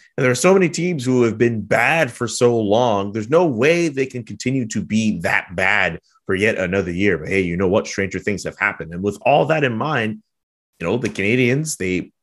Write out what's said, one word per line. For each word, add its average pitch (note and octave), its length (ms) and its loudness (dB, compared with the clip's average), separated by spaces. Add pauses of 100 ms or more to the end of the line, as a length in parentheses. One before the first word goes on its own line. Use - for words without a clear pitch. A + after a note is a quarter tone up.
(160)
and C#3+ 80 0
there B2+ 80 4
are B2 40 0
so F3+ 180 4
many F#3 160 4
teams E3 340 -4
who B2+ 200 4
have G#2+ 140 2
been A#2 240 2
bad B2+ 480 0
for A2+ 200 -6
so A#2+ 280 2
long. G#2 540 2
There's A2 180 -6
no F3 160 4
way D#3 440 2
they C3+ 160 -2
can B2 180 -10
continue B2 440 -4
to G#2+ 140 -4
be G#2 380 0
that F#2+ 340 -2
bad F#2 460 0 (260)
for G2 80 -2
yet G#2 240 2
another F2+ 340 -2
year. F#2 260 0
But D2+ 100 -12
hey, F#2+ 140 0
you E2+ 160 -2
know F#2+ 100 2
what? G2+ 200 2
Stranger F#2+ 320 -6
things G2 260 -4
have D2+ 120 -10
happened. E2+ 360 -4
And F#2 100 -8
with G2+ 220 -2
all D3 220 4
that D3+ 180 0
in A#2+ 80 -2
mind, A2+ 500 -4 (560)
you E2+ 80 -6
know, G2+ 80 0
the A#2 140 -2
Canadiens, B2 680 0
they, F#2 480 -4